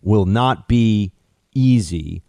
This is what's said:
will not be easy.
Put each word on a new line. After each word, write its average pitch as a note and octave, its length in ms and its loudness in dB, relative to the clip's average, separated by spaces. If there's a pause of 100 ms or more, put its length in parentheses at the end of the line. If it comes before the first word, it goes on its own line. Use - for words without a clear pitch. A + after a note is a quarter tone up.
will G2+ 240 2
not A#2+ 420 -2
be A2 440 0 (420)
easy. F2 760 -2